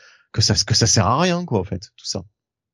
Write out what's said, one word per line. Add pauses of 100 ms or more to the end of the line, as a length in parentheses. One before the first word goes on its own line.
(300)
que
ça,
que
ça
sert
à
rien,
quoi,
en
fait,
tout
ça. (500)